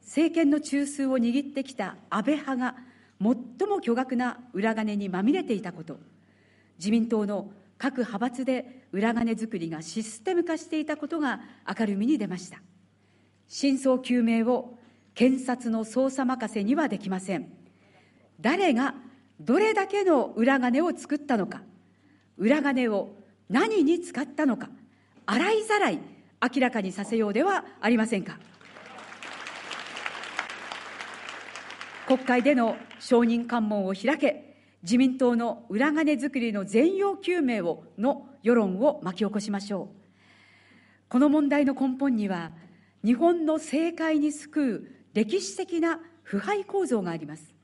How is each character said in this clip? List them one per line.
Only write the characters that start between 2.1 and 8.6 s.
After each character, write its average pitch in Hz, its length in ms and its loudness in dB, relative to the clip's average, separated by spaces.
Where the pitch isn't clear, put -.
安 202 140 0
倍 277 120 4
派 269 200 -4
が 247 200 -4
最 247 480 0
も 403 120 0
巨 233 140 0
額 254 220 -2
な 247 220 -2
裏 220 220 0
金 214 220 -2
に 202 120 -4
ま 180 140 -2
み 233 100 4
れ 359 120 2
て - 80 -2
い 190 100 -2
た 175 100 -8
こ 160 120 -14
と、 - 140 -14
自 185 120 -2
民 233 180 4
党 214 180 2
の 202 240 -4
各 269 200 -2
派 202 200 -2
閥 247 260 -2
で - 480 -4